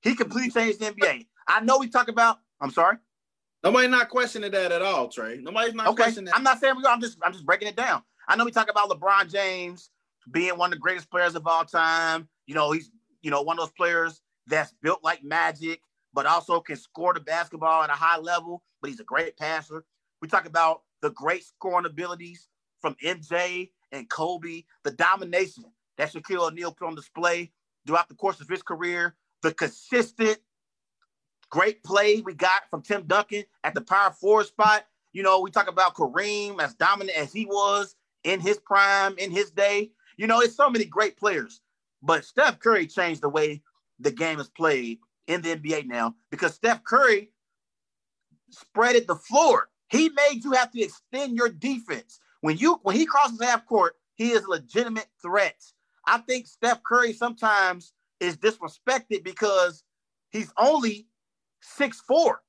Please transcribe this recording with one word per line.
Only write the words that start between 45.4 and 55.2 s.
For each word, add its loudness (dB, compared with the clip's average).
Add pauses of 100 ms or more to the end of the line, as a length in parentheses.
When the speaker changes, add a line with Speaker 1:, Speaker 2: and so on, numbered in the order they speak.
Speaker 1:
the -4
N -6
B -4
A -4
now -4 (160)
because -2
Steph -2
Curry 2 (1200)
spreaded 2
the -2
floor. 4 (200)
He 2
made 2
you -4
have 2
to -4
extend -6
your 2
defense. -8 (220)
When 0
you, 2
when 2
he 2
crosses 2
half 0
court, 2 (220)
he -2
is 2
a -8
legitimate -4 (160)